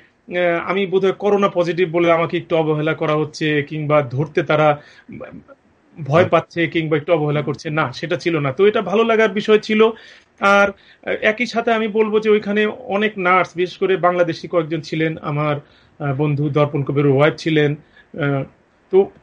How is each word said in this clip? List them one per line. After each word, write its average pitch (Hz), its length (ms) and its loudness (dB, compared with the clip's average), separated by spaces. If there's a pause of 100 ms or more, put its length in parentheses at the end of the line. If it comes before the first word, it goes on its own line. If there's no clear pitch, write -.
(300)
আহ, 175 400 -2
আমি 196 160 0
বোধহয় 185 280 0
করোনা 196 360 0
পজিটিভ 175 420 -2
বলে 170 200 2
আমাকে 165 260 0
একটু 170 180 -4
অবহেলা 156 380 0
করা 151 220 -2
হচ্ছে, 151 480 -2
কিংবা 151 380 0
ধরতে 143 420 -2
তারা 151 380 2 (1200)
ভয় 156 260 2
পাচ্ছে, 165 380 0
কিংবা 160 300 -2
একটু 160 160 0
অবহেলা 151 280 0
করছে, 151 280 -8
না, 151 240 -2
সেটা 170 220 -4
ছিল 165 240 -2
না। 139 120 -2
তো 196 160 2
এটা 220 140 2
ভালো 202 220 0
লাগার 220 260 2
বিষয় 208 300 2
ছিল। 214 300 2 (500)
আর, 202 300 4
আহ, - 400 -14 (120)
একই 214 240 0
সাথে 233 260 -2
আমি 220 160 0
বলবো 214 320 0
যে 214 100 0
ওইখানে 214 360 2
অনেক 208 520 -4
নার্স, 180 380 2
বিশেষ 175 220 -4
করে 190 200 0
বাংলাদেশি 175 500 0
কয়েকজন 160 340 -2
ছিলেন, 160 360 -4
আমার, 147 380 -2 (440)
আহ, 143 160 -2
বন্ধু 147 340 0
দর্পণ 147 340 0
কবিরের 143 280 2
ওয়াইফ 151 240 4
ছিলেন, 151 360 0
আহ, 143 720 -6 (480)
তো 190 200 4 (120)